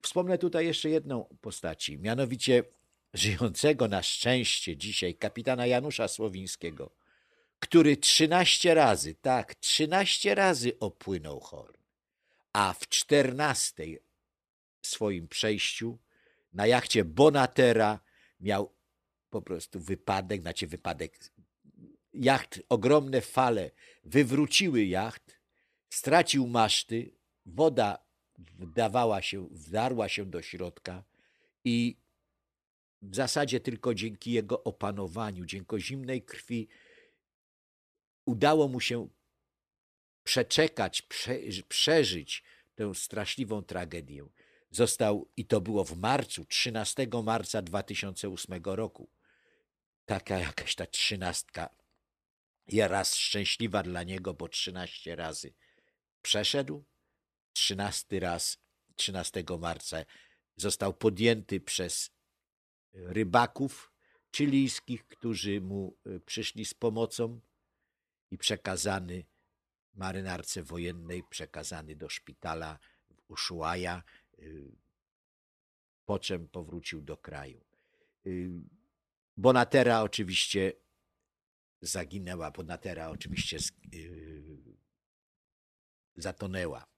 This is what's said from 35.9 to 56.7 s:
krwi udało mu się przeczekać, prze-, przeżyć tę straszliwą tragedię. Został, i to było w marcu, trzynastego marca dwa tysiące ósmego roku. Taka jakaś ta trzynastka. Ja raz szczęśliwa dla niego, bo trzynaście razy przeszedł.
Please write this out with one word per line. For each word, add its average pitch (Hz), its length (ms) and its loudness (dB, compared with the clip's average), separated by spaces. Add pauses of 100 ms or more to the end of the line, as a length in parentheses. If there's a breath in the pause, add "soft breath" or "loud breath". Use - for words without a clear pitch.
krwi - 460 -8 (1600 soft breath)
udało 143 420 4
mu 127 120 -4
się 120 280 -4 (1160)
przeczekać, 123 800 0
prze-, 113 680 -8
przeżyć 101 720 2 (320 soft breath)
tę 104 200 -4
straszliwą 104 680 -6
tragedię. 76 640 -10 (440 soft breath)
Został, 110 680 2
i 110 80 -6
to 107 160 4
było 101 220 0
w 85 140 -6
marcu, 104 480 -2
trzynastego 117 760 -2
marca 110 400 0
dwa 95 220 -4
tysiące 98 460 -8
ósmego 92 460 -8
roku. - 340 -8 (960)
Taka 95 340 -2
jakaś - 360 -6
ta 90 100 -8
trzynastka. - 840 -4 (960)
Ja 104 200 4
raz 95 280 0
szczęśliwa 101 680 -2
dla 87 200 -6
niego, 92 300 -6
bo 82 140 -10
trzynaście 90 680 -8
razy 80 380 -10 (680)
przeszedł. 139 640 -2 (680)